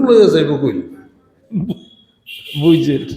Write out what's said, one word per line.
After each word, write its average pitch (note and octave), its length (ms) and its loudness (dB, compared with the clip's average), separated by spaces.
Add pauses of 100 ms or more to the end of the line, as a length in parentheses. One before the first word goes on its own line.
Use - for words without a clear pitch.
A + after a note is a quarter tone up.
লইয়া A3 260 6
যাইব D3+ 180 0 (100)
কই, - 140 -2 (1900)
বুঝছেন? D3 420 2 (140)